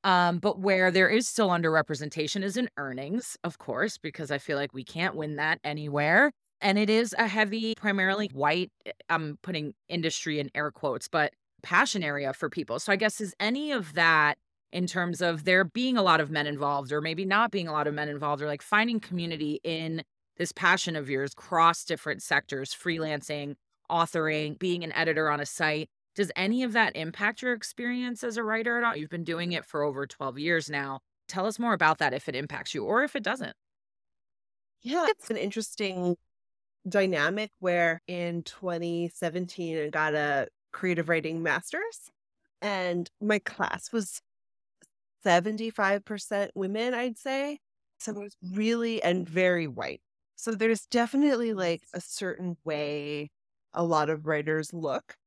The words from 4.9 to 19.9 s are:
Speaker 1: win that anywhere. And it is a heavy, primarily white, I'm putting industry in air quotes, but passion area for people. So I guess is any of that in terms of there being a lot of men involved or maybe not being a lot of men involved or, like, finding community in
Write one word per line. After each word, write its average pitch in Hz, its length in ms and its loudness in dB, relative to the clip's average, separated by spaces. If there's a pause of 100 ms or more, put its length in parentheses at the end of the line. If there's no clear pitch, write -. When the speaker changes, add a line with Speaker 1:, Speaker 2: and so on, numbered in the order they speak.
Speaker 1:
win 151 200 -4
that 156 280 0
anywhere. 151 680 2 (300)
And 202 180 2
it 208 100 2
is 220 280 2
a 226 100 2
heavy, 220 480 0
primarily 196 580 0
white, 151 380 0 (380)
I'm 156 340 0
putting 151 300 -4 (160)
industry 160 500 -2
in 139 160 -4
air 147 160 -2
quotes, - 360 -4
but 151 260 2 (300)
passion 202 400 4
area 143 300 -2
for 151 160 -4
people. 139 300 -4
So 202 140 0
I - 20 6
guess 214 240 0
is 196 200 -6
any 262 320 -2
of 185 220 -4
that 156 440 6 (340)
in 180 160 0
terms 175 340 -2
of 165 220 2
there 185 220 6
being 247 320 0
a 208 60 6
lot 165 180 8
of 143 100 0
men 147 160 0
involved 143 440 -2
or 151 100 0
maybe 160 240 -2
not 208 260 4
being 180 160 -2
a 160 60 -6
lot 147 140 0
of 147 60 0
men 147 140 -2
involved 147 340 -2
or, 151 60 -4
like, 147 140 -4
finding 226 380 2
community 165 640 -4
in 160 400 -4 (340)